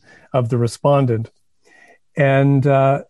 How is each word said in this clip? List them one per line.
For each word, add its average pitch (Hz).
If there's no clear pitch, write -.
of 123
the 123
respondent. 120
And, 139
uh, 135